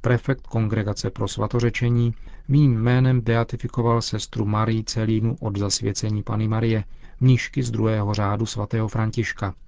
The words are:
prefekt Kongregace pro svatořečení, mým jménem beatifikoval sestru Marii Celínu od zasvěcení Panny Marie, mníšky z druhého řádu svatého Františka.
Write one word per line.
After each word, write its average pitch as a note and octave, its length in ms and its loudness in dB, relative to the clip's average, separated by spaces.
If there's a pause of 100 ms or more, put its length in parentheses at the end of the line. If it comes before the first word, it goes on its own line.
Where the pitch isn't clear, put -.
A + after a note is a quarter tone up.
prefekt B2 460 0
Kongregace G#2+ 600 -2
pro G2+ 180 -4
svatořečení, A#2+ 840 0 (340)
mým C3+ 340 6
jménem B2+ 400 4
beatifikoval A#2 800 0
sestru A2 440 -4
Marii A2 380 0
Celínu A2 560 0
od G2+ 180 -4
zasvěcení G#2 680 -2
Panny G#2+ 240 -2
Marie, A2 360 0 (360)
mníšky B2+ 440 4
z A#2+ 80 -4
druhého A2 420 0
řádu G#2 320 0
svatého A2 420 -2
Františka. A2 680 -2 (140)